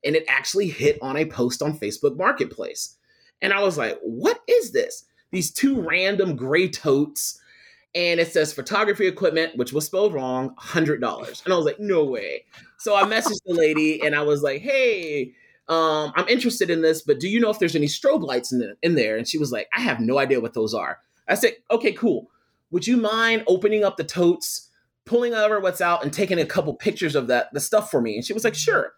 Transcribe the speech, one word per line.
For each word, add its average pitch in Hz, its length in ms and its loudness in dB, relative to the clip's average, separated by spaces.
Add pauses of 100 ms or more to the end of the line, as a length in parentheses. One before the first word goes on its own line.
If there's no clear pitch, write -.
and 147 120 -2
it 160 140 0
actually 160 400 0
hit 143 320 0
on 135 160 -6
a 156 80 0
post 123 360 -4
on 151 160 -2
Facebook 123 400 -2
Marketplace. - 800 -4 (460)
And 196 120 0
I 202 80 0
was 185 160 2
like, 113 240 -4
"What 165 460 -2
is 453 240 2
this?" - 340 -2 (260)
These 180 200 -2
two 269 300 0
random 185 560 0
gray 151 320 2
totes, - 720 -2 (560)
and 170 240 0
it 165 120 2
says 151 220 2
photography 202 540 0
equipment, 165 500 0
which 123 160 -4
was 151 120 0
spelled 190 280 0
wrong, 131 440 -4
hundred 151 440 -2
dollars. - 440 -6
And 185 80 2
I 180 40 4
was 156 80 0
like, 147 140 -2
"No 185 260 2
way." 101 400 -6 (340)
So 208 160 0
I 196 80 6
messaged 220 420 0
the 180 100 -4
lady, 156 460 2
and 147 140 2
I 147 80 0
was 147 200 2
like, 139 180 -2
"Hey, 190 720 -2 (360)
um, 156 480 2
I'm 180 100 0
interested 240 420 0
in 165 120 2
this, 160 200 4
but 139 200 0
do 180 80 -4
you 220 100 2
know 220 100 4
if 214 100 -2
there's 170 160 2
any 147 120 2
strobe 269 380 0
lights 123 260 -4
in 127 80 0
the, 107 220 -6
in 170 140 2
there?" 110 220 2
And 120 100 -6
she 160 100 -4
was 143 140 -2
like, 113 240 -6
"I 185 60 0
have 151 200 -2
no 120 180 2
idea 131 220 2
what 113 120 -6
those 110 200 -2
are." 82 260 -6 (280)
I - 80 2
said, 220 200 2 (160)
"Okay, 226 220 0
cool. 170 360 -2 (420)
Would 175 160 -2
you 247 100 4
mind 220 500 0
opening 208 380 2
up 190 120 0
the 160 60 -6
totes, - 680 0 (360)
pulling 240 280 0
over 214 280 2
what's 185 200 -2
out, 175 220 2
and 143 100 -2
taking 185 260 0
a 147 60 2
couple 147 300 -2
pictures 160 400 -2
of 127 120 2
that, 123 260 2
the 143 80 -4
stuff 214 300 0
for 180 100 2
me?" - 160 -2
And - 80 -6
she - 80 -6
was 220 100 -4
like, 226 120 2
"Sure." - 420 0